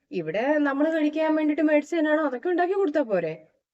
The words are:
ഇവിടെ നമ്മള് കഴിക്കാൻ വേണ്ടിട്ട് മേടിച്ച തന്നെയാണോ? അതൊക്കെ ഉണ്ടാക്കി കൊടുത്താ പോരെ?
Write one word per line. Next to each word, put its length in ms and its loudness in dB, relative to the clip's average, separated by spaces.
ഇവിടെ 480 -2
നമ്മള് 360 0
കഴിക്കാൻ 400 0
വേണ്ടിട്ട് 280 0
മേടിച്ച 320 2
തന്നെയാണോ? 320 2
അതൊക്കെ 220 -4
ഉണ്ടാക്കി 240 0
കൊടുത്താ 300 0
പോരെ? 460 -4